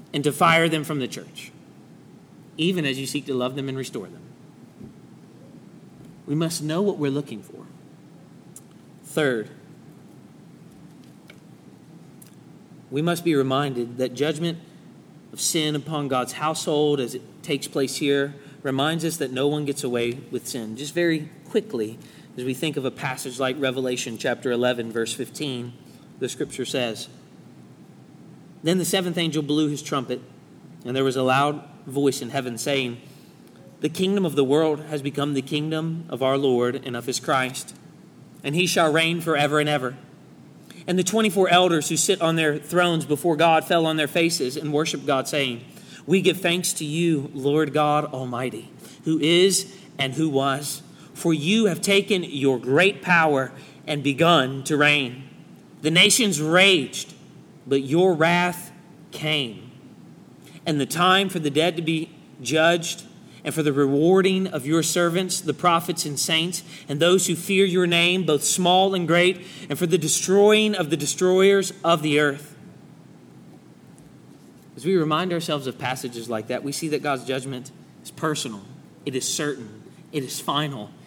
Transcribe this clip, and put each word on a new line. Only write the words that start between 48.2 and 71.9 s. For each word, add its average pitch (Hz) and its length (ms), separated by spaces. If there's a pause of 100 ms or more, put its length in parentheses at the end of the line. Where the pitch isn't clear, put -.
who 160 140
is 180 480 (320)
and 131 160
who 160 120
was, 135 540 (320)
for 165 200
you 196 340
have 165 120
taken 196 440
your 135 360
great 151 420
power 156 520 (340)
and 147 160
begun 135 600
to 156 120
reign. 139 480 (580)
The 156 100
nations 196 500
raged, 165 720 (520)
but 135 180
your 175 320
wrath 175 560 (400)
came, 131 600 (920)
and 147 160
the 131 40
time 185 440
for 180 100
the 151 120
dead 160 260
to 170 40
be 160 280 (320)
judged, 160 640 (420)
and 147 80
for 156 100
the 147 80
rewarding 180 760
of 135 180
your 156 180
servants, 175 560
the 151 140
prophets 170 520
and 147 140
saints, 170 440 (260)
and 143 100
those 180 280
who 170 80
fear 190 280
your 180 240
name, 175 380
both 151 180
small 185 500
and 175 140
great, 175 320 (300)
and 147 100
for 180 60
the 170 120
destroying 202 800
of 170 140
the 160 80
destroyers 190 720 (100)
of 170 200